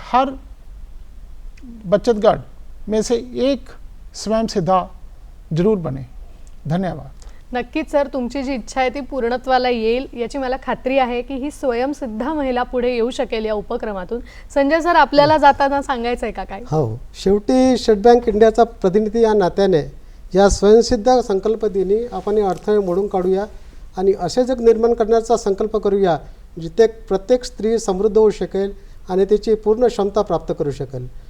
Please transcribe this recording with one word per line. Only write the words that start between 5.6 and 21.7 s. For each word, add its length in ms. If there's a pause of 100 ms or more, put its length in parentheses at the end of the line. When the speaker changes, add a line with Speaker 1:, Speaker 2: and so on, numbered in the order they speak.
Speaker 1:
बने. 320 (600)
धन्यवाद. 380 (500)
Speaker 2:
नक्कीच 340
सर, 220
तुमची 300
जी 100
इच्छा 280
आहे 80
ती 100
पूर्णत्वाला 680
येईल 440
याची 240
मला 260
खात्री 340
आहे 240
की 140
ही 160
स्वयंसिद्धा 840
महिला 300
पुढे 300
येऊ 160
शकेल 360
या 80
उपक्रमातून. 680 (340)
संजय 280
सर, 140
आपल्याला 380
Speaker 3:
हो. 60
Speaker 2:
जाताना 420
सांगायचं 440
आहे 80
का 100
काय? 160
Speaker 3:
हो, 400 (240)
शेवटी 540
स्टेट 240
बँक 260
इंडियाचा 360
प्रतिनिधी 580
या 120
नात्याने 580 (440)
या 140
स्वयंसिद्ध 680
संकल्पदिनी 920